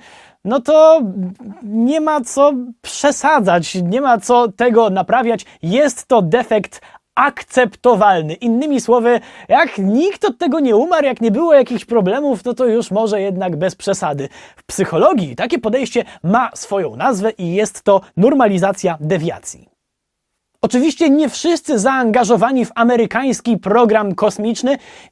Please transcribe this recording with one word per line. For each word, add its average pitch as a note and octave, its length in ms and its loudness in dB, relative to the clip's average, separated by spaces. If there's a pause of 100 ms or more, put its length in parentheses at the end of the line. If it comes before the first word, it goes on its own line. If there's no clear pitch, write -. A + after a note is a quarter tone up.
(460)
no A3+ 140 -2
to D#4 420 6 (640)
nie A#3 380 0
ma D4+ 200 -2
co C#4+ 320 0 (280)
przesadzać, C4+ 1000 0
nie G3 180 -2
ma B3 160 2
co A#3+ 300 2
tego A3+ 420 2
naprawiać. A3 560 0 (160)
Jest B3 440 0
to A#3 160 4
defekt G#3+ 600 -2 (340)
akceptowalny. G#3 1200 2
Innymi A#3+ 480 -2
słowy, A#3 380 2 (280)
jak C#4 300 0
nikt B3 480 0
od C4 120 -2
tego D#4+ 220 -2
nie B3+ 160 2
umarł, D#4 300 2
jak C4 160 -4
nie A3+ 100 0
było D#4 220 2
jakichś B3 320 2
problemów, A#3 600 -2
no B3 80 -4
to B3+ 120 -2
już A3+ 260 0
może G#3 300 -2
jednak F#3 340 -4
bez F3 200 -4
przesady. D3+ 540 -4 (260)
W - 80 -20
psychologii F#3 720 0
takie A#3+ 240 -4
podejście A#3 440 -2 (200)
ma A3 300 0
swoją E3 420 -6
nazwę G#3 360 -2
i F3 220 -8
jest G#3 280 -4
to G3 200 4 (160)
normalizacja G3 800 2
dewiacji. D3+ 720 -6 (920)
Oczywiście C#4 480 -2
nie C#4+ 200 0
wszyscy D#4 500 -4
zaangażowani A#3+ 840 0
w - 100 -12
amerykański A#3 800 0
program G#3 580 2
kosmiczny A3+ 640 -2 (340)